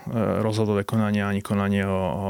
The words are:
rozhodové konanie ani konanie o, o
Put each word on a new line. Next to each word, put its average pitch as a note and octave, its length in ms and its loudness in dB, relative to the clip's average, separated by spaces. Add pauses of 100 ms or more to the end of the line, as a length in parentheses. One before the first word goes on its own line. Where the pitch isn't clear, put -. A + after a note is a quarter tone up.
(440)
rozhodové G#2+ 400 0
konanie G#2 400 0
ani G2+ 160 -2
konanie G2+ 460 0
o, G2 100 0
o F#2 340 -2